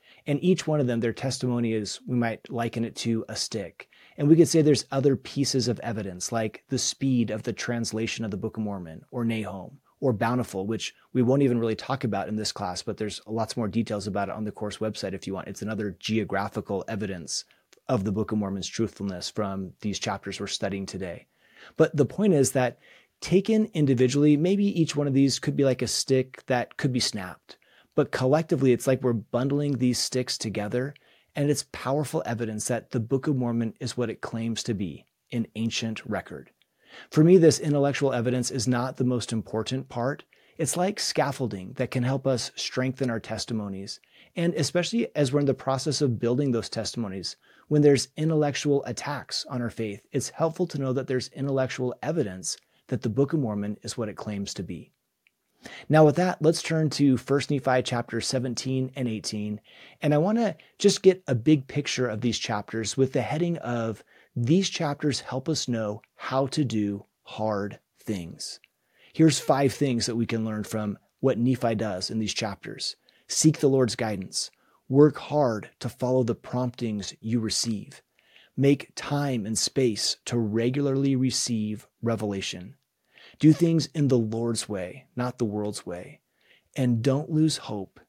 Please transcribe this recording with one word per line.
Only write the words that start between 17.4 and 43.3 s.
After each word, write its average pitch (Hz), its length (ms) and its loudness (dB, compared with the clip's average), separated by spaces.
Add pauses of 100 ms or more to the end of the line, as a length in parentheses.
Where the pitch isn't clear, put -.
of 120 160 0
the 104 80 0
Book 107 200 -2
of 110 60 0
Mormon's 98 300 -4
truthfulness 98 600 -4
from 98 540 -6
these 101 160 -4
chapters 98 420 -6
we're 101 60 -6
studying 98 400 -4
today. 92 400 -10 (500)
But 160 180 4
the 143 120 4
point 202 260 2
is 139 200 4
that 127 260 -2 (420)
taken 214 520 2
individually, 143 640 4
maybe 190 280 2 (160)
each 151 160 2
one 147 100 0
of 139 80 0
these 135 240 4
could 143 160 -2
be 139 100 4
like 131 160 2
a 123 60 -2
stick 131 600 0
that 123 300 0
could 139 160 0
be 127 60 0
snapped. - 580 -6 (380)
But 147 160 2
collectively, 135 640 4
it's - 160 2
like 131 140 2
we're 123 100 2
bundling 139 680 0
these 123 220 2
sticks - 360 -4
together, 113 580 -4 (420)
and 147 120 2
it's 147 220 0
powerful 147 560 -2
evidence 110 400 -4
that 120 240 -4
the 131 80 -2
Book 131 300 0
of 147 80 2
Mormon 117 420 0
is - 180 -8
what 120 140 -2
it 101 100 -8
claims 113 440 -4
to 120 100 -2
be, 90 320 -6 (240)
an 117 240 -2
ancient 110 500 -4
record. 90 460 -8 (600)
For 156 120 6
me, 175 160 10
this 160 220 8
intellectual 143 520 2
evidence 123 380 0
is 123 160 -2
not 127 300 0
the 127 80 0
most 123 280 0
important 113 560 -4
part. 123 360 -4 (340)
It's 151 180 -2
like 185 220 0
scaffolding 123 760 -2
that 123 160 -4
can 127 120 0
help 131 240 0
us 127 300 0
strengthen 131 520 -2
our 113 120 -4
testimonies. 104 800 -8 (360)